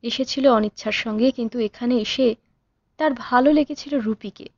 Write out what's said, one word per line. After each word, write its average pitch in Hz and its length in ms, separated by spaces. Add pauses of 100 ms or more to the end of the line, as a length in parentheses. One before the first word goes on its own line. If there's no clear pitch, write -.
এসেছিল 262 460
অনিচ্ছার 214 440
সঙ্গে, 226 380
কিন্তু 240 280
এখানে 240 360
এসে 233 400 (600)
তার 311 180
ভালো 254 380
লেগেছিল 294 480
রুপিকে। 214 580